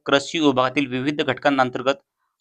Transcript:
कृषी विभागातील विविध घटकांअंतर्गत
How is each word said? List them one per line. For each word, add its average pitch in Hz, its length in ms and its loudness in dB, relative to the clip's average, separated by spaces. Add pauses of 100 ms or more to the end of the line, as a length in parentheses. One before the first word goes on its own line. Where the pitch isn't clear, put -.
कृषी 139 340 0
विभागातील 131 480 2
विविध 131 360 -4
घटकांअंतर्गत 131 720 0 (460)